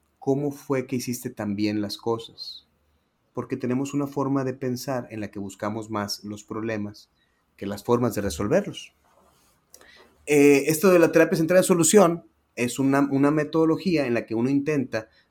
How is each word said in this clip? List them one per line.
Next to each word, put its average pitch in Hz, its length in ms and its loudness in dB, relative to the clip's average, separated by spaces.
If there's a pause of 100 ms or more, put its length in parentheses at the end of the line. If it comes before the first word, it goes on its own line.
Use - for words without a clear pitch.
(180)
cómo 143 320 -2
fue 135 380 -6
que 131 80 -4
hiciste 123 340 -6
tan 104 240 -6
bien 107 260 -2
las 101 180 -8
cosas, - 680 -10 (680)
porque 127 240 -8
tenemos 139 380 -4
una 143 140 -2
forma 139 340 -2
de 131 120 -4
pensar 127 580 -6
en 110 80 -10
la 101 100 -10
que - 80 -14
buscamos 107 500 -8
más 104 360 -6
los 104 180 -12
problemas 107 720 -10 (440)
que - 100 -12
las 101 180 -8
formas 120 320 2
de 104 60 -4
resolverlos. 110 720 -4 (1300)
Eh, 143 400 6
esto 160 240 2
de 180 80 6
la 165 140 4
terapia 160 260 4
centrada 170 220 4
en 180 40 0
solución 170 600 4 (320)
es 120 240 -4
una, 139 280 2
una 139 220 2
metodología 156 760 0
en 120 100 -2
la 113 120 -2
que 113 80 -8
uno 120 160 0
intenta 139 580 -2 (220)